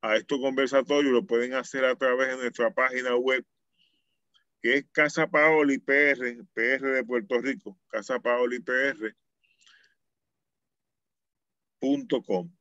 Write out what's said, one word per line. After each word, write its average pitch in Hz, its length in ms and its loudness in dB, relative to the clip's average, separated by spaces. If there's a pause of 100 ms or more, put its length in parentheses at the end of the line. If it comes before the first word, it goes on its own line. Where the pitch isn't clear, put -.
a 110 160 0
estos 123 240 0
conversatorios 135 720 2
lo 117 120 4
pueden 120 300 0
hacer 131 300 -2
a 127 100 4
través 131 340 0
de 131 80 -6
nuestra 120 360 -2
página 127 420 0
web, 127 300 0 (1160)
que 120 140 2
es 139 160 -2
Casa 156 380 0
Paoli 151 500 4
P 143 320 2
R, 123 280 -4 (140)
P 120 220 0
R 135 160 -4
de 131 140 0
Puerto 120 360 -2
Rico, 113 480 -8
casa 113 300 -6
paoli 120 420 -2
P 127 120 -8
R 127 420 -4 (2750)
punto 135 440 -2
com. 90 280 -4 (100)